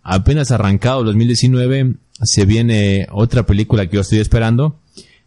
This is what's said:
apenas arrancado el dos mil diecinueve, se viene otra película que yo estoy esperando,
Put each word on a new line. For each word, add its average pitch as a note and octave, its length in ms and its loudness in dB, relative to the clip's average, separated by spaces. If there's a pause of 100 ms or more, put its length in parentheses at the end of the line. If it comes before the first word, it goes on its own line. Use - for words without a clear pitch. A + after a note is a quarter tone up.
apenas B2+ 480 0
arrancado A2 500 0
el A#2 60 -2
dos G#2+ 80 0
mil A2+ 140 2
diecinueve, B2+ 680 0 (260)
se G#2 260 0
viene G#2 680 0
otra G#2+ 340 0
película G#2 420 0
que F2 60 -6
yo G2+ 60 0
estoy G#2+ 180 0
esperando, A#2 600 0 (460)